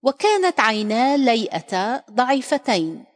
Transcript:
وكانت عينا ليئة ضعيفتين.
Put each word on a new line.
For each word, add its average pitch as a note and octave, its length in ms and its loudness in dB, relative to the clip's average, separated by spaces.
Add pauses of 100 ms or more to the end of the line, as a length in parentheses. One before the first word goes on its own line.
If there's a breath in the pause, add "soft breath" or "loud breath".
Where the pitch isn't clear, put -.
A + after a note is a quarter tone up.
وكانت F#4 560 0
عينا A3 580 0
ليئة A3+ 920 -2
ضعيفتين. B3 920 -2 (100)